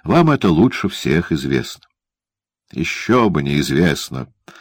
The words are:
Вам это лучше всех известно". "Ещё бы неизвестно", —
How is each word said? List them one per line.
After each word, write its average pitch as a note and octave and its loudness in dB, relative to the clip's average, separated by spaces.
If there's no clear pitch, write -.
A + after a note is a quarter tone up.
Вам E3 4
это C3 2
лучше G2 2
всех E2 -2
известно". C2+ -4
"Ещё A2+ 0
бы D2+ 0
неизвестно", — C#2+ -2